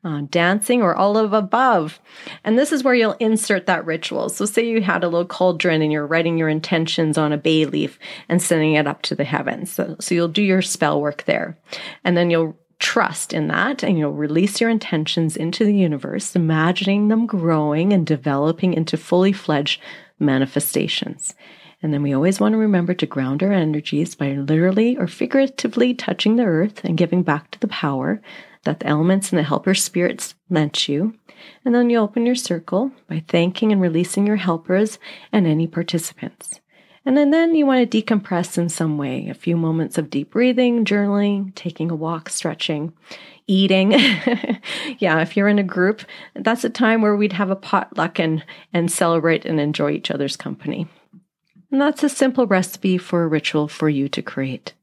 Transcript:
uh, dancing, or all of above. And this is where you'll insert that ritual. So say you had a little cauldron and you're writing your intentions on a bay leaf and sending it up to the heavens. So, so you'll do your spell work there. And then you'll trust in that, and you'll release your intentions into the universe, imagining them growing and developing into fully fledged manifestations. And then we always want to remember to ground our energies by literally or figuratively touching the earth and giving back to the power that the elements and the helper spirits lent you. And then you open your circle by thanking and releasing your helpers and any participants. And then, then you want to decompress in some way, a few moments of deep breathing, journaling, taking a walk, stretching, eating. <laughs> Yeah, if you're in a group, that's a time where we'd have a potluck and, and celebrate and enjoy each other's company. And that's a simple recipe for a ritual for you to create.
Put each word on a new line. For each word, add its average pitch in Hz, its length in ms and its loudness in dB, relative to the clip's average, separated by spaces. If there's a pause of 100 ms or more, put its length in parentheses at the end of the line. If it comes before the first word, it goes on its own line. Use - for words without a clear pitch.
uh, 151 260 -4
dancing, 202 520 2
or 175 120 2
all 208 220 2
of 220 160 2
above. 214 680 2 (440)
And 220 140 2
this 294 140 2
is 277 100 -2
where 254 120 4
you'll 226 180 2
insert 220 540 0
that 170 200 0
ritual. - 420 -4
So - 160 -4
say 226 220 0
you 226 160 0
had 180 220 0
a 175 40 0
little 170 180 0
cauldron 170 540 0
and 151 120 2
you're 147 140 -2
writing 165 320 0
your 160 100 0
intentions 160 680 0
on 151 160 2
a 147 60 -2
bay 156 280 2
leaf 147 320 -4 (300)
and 170 140 2
sending 156 320 2
it 151 120 4
up 147 160 -6
to - 120 -6
the 143 100 -2
heavens. 151 480 -4
So, - 280 -4
so - 140 -4
you'll 170 140 0
do 185 140 -2
your 190 200 2
spell 147 380 0
work 147 240 -6
there. - 320 -2 (480)
And 180 120 2
then 175 140 2
you'll 165 260 0 (220)
trust - 540 -2
in 156 140 -2
that, 190 380 -2
and 185 120 2
you'll 147 160 0
release 151 480 0
your 233 80 2
intentions 165 680 -2
into 170 280 -2
the 208 100 4
universe, 180 600 -2
imagining 180 720 2
them 226 200 2
growing 165 680 0
and 180 120 4
developing 156 680 0
into 160 220 -2
fully 185 360 2
fledged 147 480 -2 (380)
manifestations. - 1120 -2 (480)
And 151 120 -2
then 143 100 0
we 143 100 -2
always 175 260 0
want 208 140 2
to 220 60 0
remember 185 360 2
to 156 120 -2
ground 135 360 -4
our 196 100 0
energies 156 640 -2
by 139 180 -4
literally 180 640 2
or 175 120 -4
figuratively 254 840 0
touching 208 420 0
the 247 80 2
earth 185 400 0
and 165 120 0
giving 175 260 2
back 151 300 -2
to - 80 -12
the 214 80 -2
power 147 520 -4 (440)
that 156 160 -2
the - 60 -6
elements 175 440 2
and - 80 2
the - 40 2
helper 160 320 0
spirits - 600 -4 (140)
lent 156 400 0
you. 165 260 -2 (500)
And 240 100 2
then 240 160 4
you 233 80 2
open 214 260 0
your 247 120 2
circle 196 560 -4 (160)
by 160 180 -6
thanking 180 460 2
and 196 80 2
releasing 175 460 0
your 214 100 2
helpers 185 640 -2 (320)
and 202 140 4
any 160 200 2
participants. - 920 -8 (440)
And 262 120 2
then, 285 160 4
then 330 240 4
you 294 100 4
want 254 240 4
to 220 120 2
decompress 196 540 -2
in 170 120 0
some 156 280 -2
way, 135 320 -6
a - 60 -10
few 170 220 -2
moments 160 420 -2
of 147 100 -4
deep 143 220 -6
breathing, 247 540 2
journaling, 202 720 0
taking 165 340 -6
a 165 60 -4
walk, 160 320 -6
stretching, 156 640 -4 (560)
eating. 190 440 4
<laughs> 233 680 2 (380)
Yeah, 160 220 2
if 165 160 -2
you're 202 120 2
in 208 100 4
a 202 60 0
group, 185 380 0 (320)
that's 226 280 -2
a 233 80 -2
time 226 320 2
where 208 140 2
we'd 208 160 0
have 190 180 -2
a 190 60 0
potluck 180 640 -2
and, 160 240 0 (280)
and 170 180 0
celebrate 165 540 2
and 160 140 -2
enjoy 147 340 0
each - 200 -6
other's 139 240 -4
company. 147 500 -8 (840)
And 269 80 2
that's 285 240 2
a 294 40 2
simple 262 380 2
recipe 185 520 0
for 175 260 0
a 160 40 0
ritual 151 380 0
for 156 220 -2
you 139 220 0
to - 120 -6
create. - 600 -8